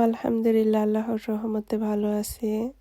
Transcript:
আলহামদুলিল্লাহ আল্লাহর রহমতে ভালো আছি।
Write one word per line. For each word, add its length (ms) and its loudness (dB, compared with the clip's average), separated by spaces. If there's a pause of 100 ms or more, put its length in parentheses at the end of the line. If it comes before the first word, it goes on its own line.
আলহামদুলিল্লাহ 800 2
আল্লাহর 340 -2 (100)
রহমতে 440 -4 (120)
ভালো 200 0 (140)
আছি। 300 -4 (300)